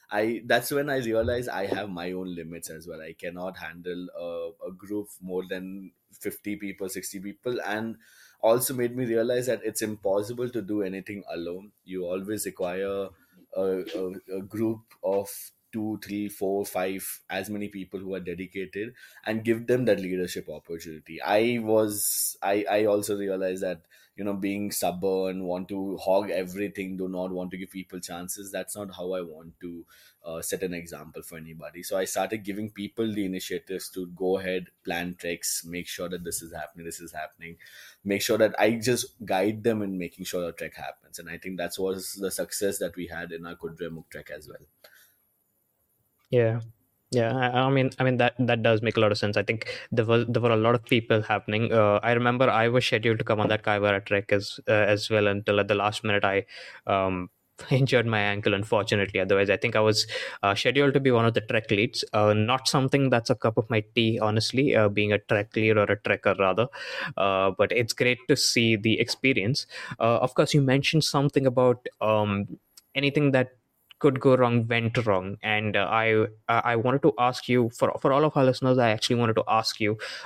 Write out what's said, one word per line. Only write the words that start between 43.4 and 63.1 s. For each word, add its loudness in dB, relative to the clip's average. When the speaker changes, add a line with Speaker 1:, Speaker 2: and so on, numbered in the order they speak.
Speaker 1:
our -12
Kudremukh -12
trek -16
as -14
well. -20
Speaker 2:
Yeah. 4
Yeah, 2
I, 2
I 4
mean, 4
I 2
mean, 4
that, 4
that 2
does 4
make 0
a 4
lot 6
of -2
sense. 0
I 2
think -4
there 2
was, 4
there 0
were 4
a 4
lot 6
of 2
people 2
happening. 0
Uh, 6
I 2
remember 4
I 4
was 2
scheduled 2
to -2
come 2
on 2
that 0
Kaibara 2
trek 0
as, 0
uh, 4
as 2
well, 4
until 2
at 0
the 4
last 0
minute 2
I, 2
um, 0
<laughs> -10
injured 4
my 2
ankle, 2
unfortunately. 0
Otherwise, 4
I 2
think 0
I 4
was, 4
uh, 4
scheduled 2
to 2
be 4
one 6
of 4
the 0
trek -2
leads. 2
Uh, 6
not 2
something 2